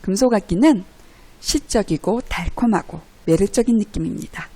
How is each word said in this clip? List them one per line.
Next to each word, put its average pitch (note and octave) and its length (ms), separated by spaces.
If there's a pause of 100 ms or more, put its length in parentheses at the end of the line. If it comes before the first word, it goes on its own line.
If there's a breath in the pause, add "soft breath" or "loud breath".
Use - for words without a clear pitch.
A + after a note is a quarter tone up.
금속악기는 G#3 800 (560 soft breath)
시적이고 G#3+ 800
달콤하고 - 760 (260)
매력적인 G3+ 520
느낌입니다. - 800